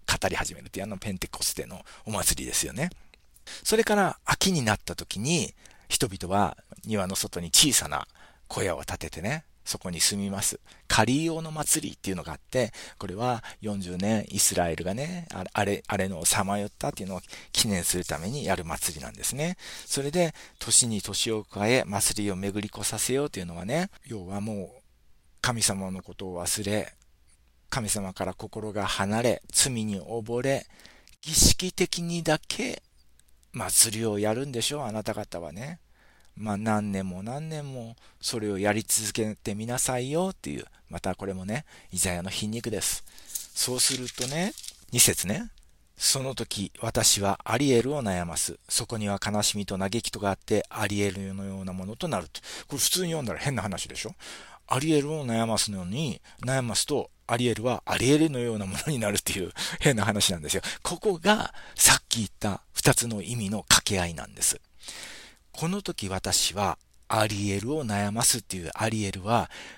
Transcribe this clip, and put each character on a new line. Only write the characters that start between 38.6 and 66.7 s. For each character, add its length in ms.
り 140
続 260
け 220
て 200
み 120
な 120
さ 200
い 120
よ 220
っ 20
て 140
い 100
う、 60
ま 100
た 160
こ 120
れ 80
も 100
ね、 220
イ 60
ザ 140
ヤ 100
の 80
皮 180
肉 220
で 100
す。 240
そ 200
う 60
す 160
る 140
と 160
ね、 260
二 100
節 280
ね。 220
「そ 240
の 120
時、 460
私 400
は 240
ア 140
リ 140
エ 100
ル 100
を 100
悩 220
ま 120
す。 220
そ 180
こ 100
に 120
は 160
悲 180
し 160
み 80
と 100
嘆 140
き 200
と 80
が 120
あ 20
っ 60
て、 320
ア 160
リ 160
エ 80
ル 240
の 100
よ 160
う 40
な 80
も 120
の 100
と 140
な 100
る」 140
と。 80
こ 60
れ 60
普 120
通 160
に 60
読 100
ん 40
だ 80
ら 40
変 160
な 80
話 260
で 60
し 120
ょ？ 80
ア 120
リ 140
エ 100
ル 100
を 140
悩 200
ま 120
す 120
の 140
に、 380
悩 200
ま 120
す 120
と、 240
ア 100
リ 120
エ 60
ル 100
は 200
ア 140
リ 120
エ 80
ル 120
の 80
よ 160
う 40
な 80
も 100
の 60
に 60
な 120
る 60
っ 40
て 140
い 100
う 80
変 160
な 100
話 280
な 60
ん 40
で 60
す 80
よ。 60
こ 140
こ 220
が 360
さ 220
っ 120
き 120
言 60
っ 20
た 340
二 220
つ 120
の 140
意 160
味 140
の 120
掛 200
け 180
合 80
い 60
な 100
ん 100
で 80
す。 180
「こ 160
の 140
時、 260
私 460
は 240